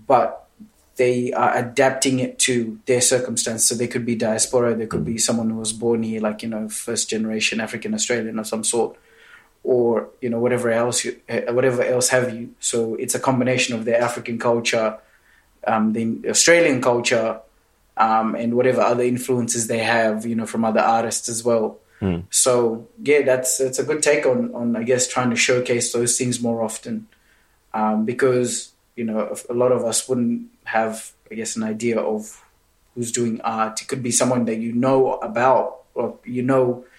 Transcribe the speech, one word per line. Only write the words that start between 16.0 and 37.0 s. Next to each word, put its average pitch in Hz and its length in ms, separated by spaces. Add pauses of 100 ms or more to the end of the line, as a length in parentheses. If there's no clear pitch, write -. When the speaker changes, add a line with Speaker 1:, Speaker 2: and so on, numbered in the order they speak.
Speaker 1:
Australian 160 500
culture, 120 580 (600)
um, 110 360
and 117 200
whatever 123 260
other 120 240
influences 123 640
they 117 120
have, 110 460
you 117 80
know, 113 120
from 113 180
other 110 160
artists 113 480
as 113 160
well. 113 340 (220)
Speaker 2:
Mm. 87 300
Speaker 1:
So 117 560 (160)
yeah, 143 200
that's, 127 360
that's 131 200
a 131 60
good 151 180
take 147 240
on, 120 280
on, 120 220
I 113 60
guess, 120 260
trying 127 220
to 117 60
showcase 123 560
those 120 240
things 123 240
more 117 220
often, 110 440 (680)
um, 107 300
because, 123 680 (240)
you 120 80
know, 107 300 (140)
a, 120 40
a - 20
lot 123 180
of 117 120
us 113 240
wouldn't 117 340 (220)
have, 110 480 (180)
I 110 60
guess, 113 200
an 113 60
idea 110 360
of - 460 (500)
who's 117 160
doing 117 320
art. 110 380
It - 80
could 127 140
be 123 80
someone 123 340
that 110 120
you 113 160
know 131 420
about, 117 720 (100)
or 113 300
you 123 180
know 127 420 (140)